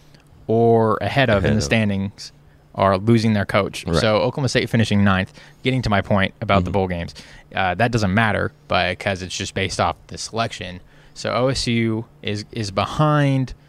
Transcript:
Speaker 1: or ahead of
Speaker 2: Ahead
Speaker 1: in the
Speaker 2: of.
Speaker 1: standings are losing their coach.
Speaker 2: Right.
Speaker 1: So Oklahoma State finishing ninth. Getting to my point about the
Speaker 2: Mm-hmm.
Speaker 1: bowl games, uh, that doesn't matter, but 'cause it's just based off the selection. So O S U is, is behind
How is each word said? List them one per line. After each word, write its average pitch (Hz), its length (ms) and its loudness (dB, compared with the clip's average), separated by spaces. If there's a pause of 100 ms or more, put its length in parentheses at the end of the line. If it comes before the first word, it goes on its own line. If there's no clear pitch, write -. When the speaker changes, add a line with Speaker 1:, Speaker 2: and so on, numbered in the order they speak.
(480)
Speaker 1:
or 113 520 4
ahead 120 300 0
of 104 80 4
Speaker 2:
Ahead 98 120 2
Speaker 1:
in 107 40 2
the 110 40 2
Speaker 2:
of. 107 60 -2
Speaker 1:
standings 101 680 -2 (420)
are 98 240 4
losing 110 360 2
their 101 120 0
coach. - 400 -2
Speaker 2:
Right. 85 100 0
Speaker 1:
So 107 200 4
Oklahoma 123 320 0
State 117 200 0
finishing 104 360 2
ninth. 95 280 2 (300)
Getting 127 200 0
to 117 80 -4
my 98 120 4
point - 380 0
about 101 240 2
the 90 60 -4
Speaker 2:
Mm-hmm. - 20 -4
Speaker 1:
bowl 95 160 0
games, 85 260 -8 (400)
uh, 92 200 0
that 117 180 0
doesn't 107 200 0
matter, 98 380 0 (180)
but 90 300 0
'cause 98 240 -4
it's 90 140 -8
just - 180 -6
based 95 240 -2
off 113 180 0 (120)
the - 100 -12
selection. 95 640 -8 (340)
So 104 180 -6
O 120 160 0
S - 180 -2
U 113 400 0 (160)
is, 104 300 -6
is 104 180 -6
behind 135 840 0 (160)